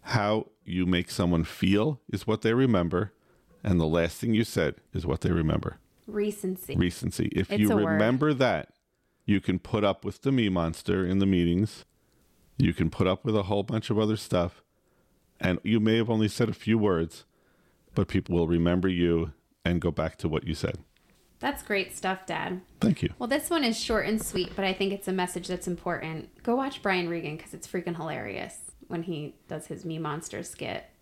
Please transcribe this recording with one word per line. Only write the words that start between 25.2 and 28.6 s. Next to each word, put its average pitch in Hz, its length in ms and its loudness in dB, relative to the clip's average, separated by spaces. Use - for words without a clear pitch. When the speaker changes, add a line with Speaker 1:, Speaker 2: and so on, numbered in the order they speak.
Speaker 2:
that's 180 180 -6
important. 160 760 -6
Go 233 140 0
watch 269 260 -4
Brian 180 260 0
Regan 165 300 -4
'cause - 160 -18
it's 156 120 -16
freaking 175 300 -4
hilarious 147 600 -8